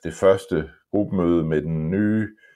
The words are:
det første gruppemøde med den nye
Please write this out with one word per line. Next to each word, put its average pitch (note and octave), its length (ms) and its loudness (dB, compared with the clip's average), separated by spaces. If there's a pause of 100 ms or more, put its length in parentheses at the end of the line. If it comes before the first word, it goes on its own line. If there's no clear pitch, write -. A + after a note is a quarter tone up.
det E2 100 -10
første F#2+ 560 2 (220)
gruppemøde F2 520 0
med D#2 180 0
den D#2+ 300 -4
nye G#2 360 0 (280)